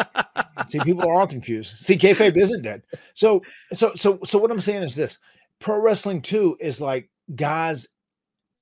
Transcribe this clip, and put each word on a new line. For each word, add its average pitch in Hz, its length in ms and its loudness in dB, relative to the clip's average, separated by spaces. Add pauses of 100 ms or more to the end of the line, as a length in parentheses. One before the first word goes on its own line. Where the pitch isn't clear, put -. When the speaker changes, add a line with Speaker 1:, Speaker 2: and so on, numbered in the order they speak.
(140)
Speaker 1:
<laughs> - 520 -6
Speaker 2:
See, 147 140 -6
people 170 280 0
are 165 40 2
all 185 140 4
confused. 113 520 -10
See, 190 180 2
kayfabe 196 420 6
isn't 196 240 2
dead. 104 200 -10 (300)
So, 208 300 2 (320)
so, 220 200 0
so, 196 300 2
so 202 140 0
what 226 120 2
I'm 220 100 -2
saying 202 220 -4
is 131 120 -6
this. 143 240 -6 (400)
Pro 208 200 -4
wrestling, 202 440 0
too, 196 380 0
is, 143 200 -6
like, 135 300 -6 (240)
guys 151 520 -4 (760)